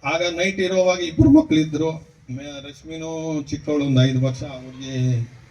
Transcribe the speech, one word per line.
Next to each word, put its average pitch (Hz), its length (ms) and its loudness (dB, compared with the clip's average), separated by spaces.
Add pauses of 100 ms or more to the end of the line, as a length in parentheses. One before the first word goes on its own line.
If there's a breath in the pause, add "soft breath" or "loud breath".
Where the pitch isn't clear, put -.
ಆಗ 160 160 0 (160)
ನೈಟ್ 190 220 0
ಇರೋವಾಗ 185 400 2
ಇಬ್ರು 170 300 4
ಮಕ್ಳಿದ್ರು. 160 640 4 (400)
ಮೇ-, 143 380 -12
ರಶ್ಮಿನೂ 160 760 -8
ಚಿಕ್ಕವಳು, 147 420 -2
ಒಂದು 127 180 6
ಐದು 131 180 2
ವರ್ಷ 131 220 -2
ಅವ್ರಿಗೆ 127 760 -4 (320)